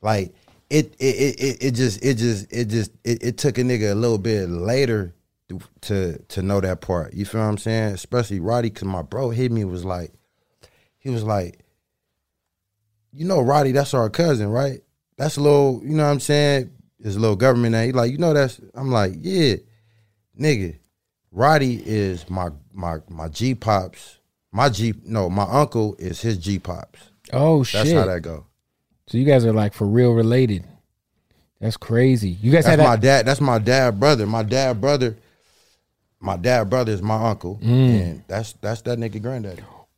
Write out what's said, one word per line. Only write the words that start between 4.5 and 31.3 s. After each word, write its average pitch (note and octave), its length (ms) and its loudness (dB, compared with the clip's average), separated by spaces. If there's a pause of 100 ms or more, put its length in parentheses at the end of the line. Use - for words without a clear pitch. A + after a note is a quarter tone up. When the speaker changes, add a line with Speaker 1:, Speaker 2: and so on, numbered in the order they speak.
Speaker 1:
to, F2+ 120 -12 (220)
to, F#2 360 -4 (100)
to - 140 -6
know G2 180 0
that F#2 200 -4
part. E2+ 320 -4
You G2+ 140 -6
feel A2+ 140 -6
what A2 80 0
I'm G#2 100 -2
saying? A2 360 -2
Especially G2+ 460 -4
Roddy, A2+ 300 -2
'cause - 140 -12
my F#2+ 180 -4
bro A#2+ 280 -6
hit B2 220 -2
me, A2 120 -2
was F2+ 200 -8
like, F2+ 280 -8 (840)
he - 140 -10
was A2+ 140 -4
like, G2+ 340 -4 (1500)
"You D3+ 140 -8
know, F#3 140 2
Roddy, C3+ 320 2
that's C#3 220 0
our A#2 140 2
cousin, B2 400 0
right? C3 320 -4 (380)
That's D3 180 -4
a C#3+ 40 -4
little, C#3+ 440 4
you C#3+ 120 -4
know D3+ 80 2
what D3 60 2
I'm C#3+ 100 0
saying? C#3+ 500 2 (300)
It's G#2 160 -6
a - 20 -4
little A2 180 2
government A#2+ 360 4
name." A2+ 140 2
He C3 60 -2
like, B2 200 0
"You C#3+ 60 -8
know E3 140 2
that's," C#3 280 0 (140)
I'm C3 160 -6
like, G2+ 280 2
"Yeah, D#3+ 380 0 (840)
nigga, G#2 380 -2 (540)
Roddy C3 520 2
is G2 460 -4
my, F2+ 200 -4 (220)
my, F2 260 -8 (100)
my D#2+ 200 -10
G-Pops. G#2 920 -4 (340)
My B2 140 2
G, A2 240 -2 (120)
no, G#2 260 -2
my G2 140 0
uncle A#2 540 0
is F2 220 -10
his A2 180 -2
G-Pops." F2 600 -8 (340)
Speaker 2:
Oh, D3 320 4
Speaker 1:
That's A2 240 0
Speaker 2:
shit. E3+ 80 4
Speaker 1:
how A2 100 4
that F2+ 140 -4
go. E2 260 -12 (640)
Speaker 2:
So A#2 100 -2
you C3 60 2
guys C#3 200 6
are, A2+ 80 4
like, G#2+ 220 2
for G#2+ 120 -2
real A#2+ 260 4
related. A2+ 520 2 (960)